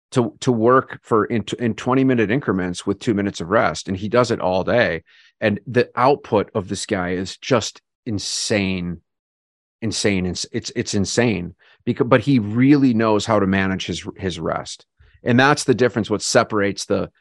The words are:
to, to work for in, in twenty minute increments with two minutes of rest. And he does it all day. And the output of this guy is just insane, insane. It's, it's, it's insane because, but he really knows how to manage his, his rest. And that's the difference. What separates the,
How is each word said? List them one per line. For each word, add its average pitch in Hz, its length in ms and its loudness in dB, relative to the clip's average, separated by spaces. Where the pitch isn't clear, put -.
to, 120 300 0
to 127 120 0
work 123 500 2
for 107 220 2
in, 107 220 -2
in 117 160 0
twenty 131 300 0
minute 117 260 2
increments 95 540 -2
with 101 140 -2
two 117 160 -2
minutes 101 260 -4
of 82 80 -10
rest. 98 400 0
And 98 80 -4
he 104 140 -8
does 117 200 2
it 110 100 -2
all 92 240 0
day. 90 380 0
And 107 260 0
the 120 300 0
output 113 580 0
of 95 140 -6
this 101 160 -8
guy 92 280 -4
is 92 260 -6
just - 420 -2
insane, 95 960 -4
insane. 98 460 -2
It's, 87 260 -6
it's, - 240 -8
it's 117 160 -4
insane 98 600 -2
because, 127 200 0
but 123 140 6
he 135 180 2
really 127 540 4
knows 107 320 2
how 110 140 2
to 98 80 2
manage 95 400 0
his, 87 200 -6
his 87 200 -6
rest. 80 460 -8
And 120 180 2
that's 143 240 4
the 131 100 4
difference. 113 360 0
What 101 100 -2
separates 104 640 0
the, 95 260 -2